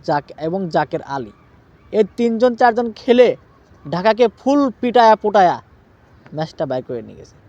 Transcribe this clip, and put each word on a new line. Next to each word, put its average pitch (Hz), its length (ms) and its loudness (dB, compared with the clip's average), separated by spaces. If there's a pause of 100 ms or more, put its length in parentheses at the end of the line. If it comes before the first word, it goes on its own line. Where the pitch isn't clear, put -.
জাক-, 147 360 -4
এবং 170 320 -6
জাকের 156 320 -2
আলী। 131 300 -10 (600)
এই 214 120 2 (140)
তিনজন 233 380 0
চারজন 240 360 0
খেলে 240 440 2 (560)
ঢাকাকে 214 360 0 (100)
ফুল 277 340 0 (100)
পিটায়া 226 340 4
পোটায়া 196 460 2 (720)
ম্যাচটা 151 320 -8
বাইর 131 180 -6
করে 120 180 -10
নিয়ে 104 160 -20
গেছে। - 180 -20 (140)